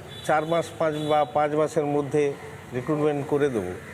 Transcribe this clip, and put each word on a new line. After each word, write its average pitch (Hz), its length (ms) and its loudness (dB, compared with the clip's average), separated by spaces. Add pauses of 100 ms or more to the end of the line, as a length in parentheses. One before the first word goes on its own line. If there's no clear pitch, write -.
(240)
চার 156 220 2
মাস, 165 200 0 (120)
পাঁচ 160 160 2
বা 151 300 2
পাঁচ 147 300 2
মাসের 151 320 2
মধ্যে 143 460 2 (420)
রিক্রুটমেন্ট 147 540 0
করে 147 200 2
দেবো, 101 220 -2 (240)